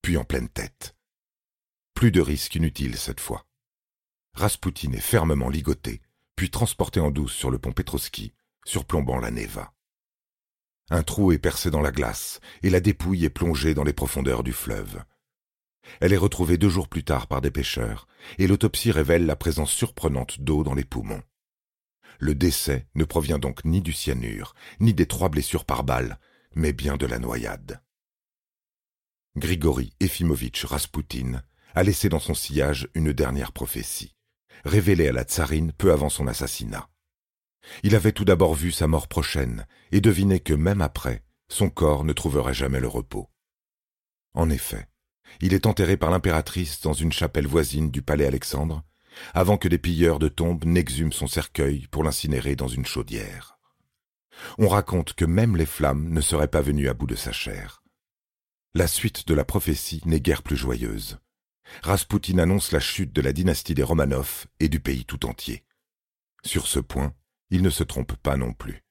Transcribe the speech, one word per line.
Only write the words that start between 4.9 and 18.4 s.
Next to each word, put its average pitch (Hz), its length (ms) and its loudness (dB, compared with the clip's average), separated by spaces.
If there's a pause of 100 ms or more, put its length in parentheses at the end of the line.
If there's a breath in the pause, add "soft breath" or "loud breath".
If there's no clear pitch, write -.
est - 40 -6
fermement 76 500 2
ligoté, 69 520 -4 (320)
puis - 160 -2
transporté - 480 -2
en 76 140 2
douce 69 200 -4
sur 65 200 -4
le 64 80 -4
pont 64 100 -6
Petrovski, - 640 -6 (320)
surplombant 65 560 -2
la 57 100 -6
Neva. 50 420 -10 (1160)
Un 82 140 2
trou 98 260 4
est 78 80 6
percé - 320 -2
dans 76 100 2
la 71 120 2
glace 62 480 -6 (240 loud breath)
et 92 60 4
la 92 100 6
dépouille 92 440 2
est 76 60 2
plongée 78 420 0
dans 71 120 0
les 71 80 2
profondeurs 65 500 -2
du 62 100 -4
fleuve. 50 520 -8 (960 loud breath)
Elle 90 120 4
est 101 40 4
retrouvée 87 420 2
deux 98 120 6
jours 85 180 0
plus 78 160 -4
tard 67 240 -2
par 67 120 -2
des 65 120 -2
pêcheurs 57 560 -6 (300 loud breath)
et 92 100 4